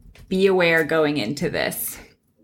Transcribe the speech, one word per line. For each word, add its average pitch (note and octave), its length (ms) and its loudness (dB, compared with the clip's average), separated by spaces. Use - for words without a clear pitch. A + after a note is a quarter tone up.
be F#3+ 180 2
aware E3+ 360 4
going D3+ 340 2
into A#2 320 -4
this. - 500 -4